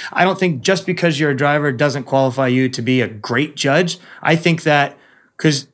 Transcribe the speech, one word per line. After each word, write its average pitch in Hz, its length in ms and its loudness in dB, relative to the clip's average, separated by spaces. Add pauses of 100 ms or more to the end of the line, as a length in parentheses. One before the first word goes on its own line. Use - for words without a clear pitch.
(140)
I 175 100 4
don't 185 140 2
think 175 240 0
just 185 240 0
because 165 340 0
you're 151 120 2
a 139 40 -2
driver 147 340 0
doesn't 135 340 -2
qualify 135 420 0
you 127 240 2
to 127 100 -8
be 127 220 0
a 107 60 -2
great 120 480 -4
judge. 165 420 0 (240)
I 160 140 2
think 165 260 0
that 143 340 2 (400)
'cause 147 380 0